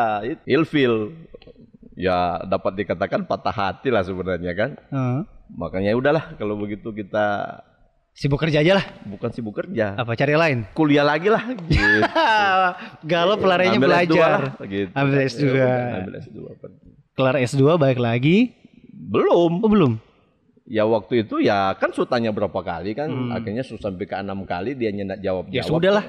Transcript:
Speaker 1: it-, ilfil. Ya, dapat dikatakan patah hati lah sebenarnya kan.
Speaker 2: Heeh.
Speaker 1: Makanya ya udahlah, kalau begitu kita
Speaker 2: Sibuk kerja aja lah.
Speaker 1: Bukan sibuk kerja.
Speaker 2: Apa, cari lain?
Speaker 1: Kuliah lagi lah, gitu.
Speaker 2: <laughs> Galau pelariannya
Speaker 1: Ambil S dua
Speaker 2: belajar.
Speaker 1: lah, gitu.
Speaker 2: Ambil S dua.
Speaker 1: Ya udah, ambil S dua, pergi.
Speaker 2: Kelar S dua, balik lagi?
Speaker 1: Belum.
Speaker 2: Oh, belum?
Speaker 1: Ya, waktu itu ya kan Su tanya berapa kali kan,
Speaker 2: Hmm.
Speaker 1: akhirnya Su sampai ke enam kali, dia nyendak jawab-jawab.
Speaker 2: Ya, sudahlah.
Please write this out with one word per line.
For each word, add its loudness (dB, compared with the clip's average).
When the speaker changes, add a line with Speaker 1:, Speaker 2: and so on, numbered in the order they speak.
Speaker 1:
it-, -8
ilfil. 2
Ya, 0
dapat -2
dikatakan -4
patah -4
hati -4
lah 2
sebenarnya -6
kan. -2
Speaker 2:
Heeh. -4
Speaker 1:
Makanya -6
ya 2
udahlah, 0
kalau -6
begitu -8
kita -4
Speaker 2:
Sibuk -2
kerja 0
aja 4
lah. 0
Speaker 1:
Bukan -6
sibuk -8
kerja. -4
Speaker 2:
Apa, -4
cari 0
lain? 2
Speaker 1:
Kuliah 4
lagi 2
lah, 2
gitu. 2
Speaker 2:
<laughs> -2
Galau 2
pelariannya 2
Speaker 1:
Ambil 4
S 4
dua 2
Speaker 2:
belajar. 4
Speaker 1:
lah, 0
gitu. -4
Speaker 2:
Ambil 2
S 0
dua. 0
Speaker 1:
Ya 2
udah, 0
ambil -8
S -14
dua, -16
pergi. -20
Speaker 2:
Kelar 2
S -2
dua, 6
balik 4
lagi? 4
Speaker 1:
Belum. 2
Speaker 2:
Oh, 2
belum? 6
Speaker 1:
Ya, 0
waktu 2
itu -4
ya 2
kan -2
Su -2
tanya -2
berapa -2
kali -6
kan, -6
Speaker 2:
Hmm. -6
Speaker 1:
akhirnya -6
Su -10
sampai -8
ke -10
enam -8
kali, -6
dia -4
nyendak -8
jawab-jawab. -4
Speaker 2:
Ya, -4
sudahlah. 0